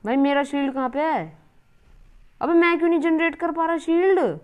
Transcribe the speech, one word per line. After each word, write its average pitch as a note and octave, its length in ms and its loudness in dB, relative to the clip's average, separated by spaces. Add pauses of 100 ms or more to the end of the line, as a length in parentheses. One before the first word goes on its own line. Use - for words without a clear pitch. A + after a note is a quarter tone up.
भाई A#3 120 -2
मेरा C#4 280 2
शील्ड C#4 300 -4
कहाँ C4 160 -4
पे C4+ 100 -4
है? A3 380 -4 (1000)
अबे D#4 140 -2
मैं E4+ 240 4
क्यों E4 100 2
नहीं E4 120 2
जनरेट D#4+ 360 0
कर E4+ 160 -4
पा D#4+ 140 -2
रहा E4 120 -2
शील्ड? F4 420 2 (240)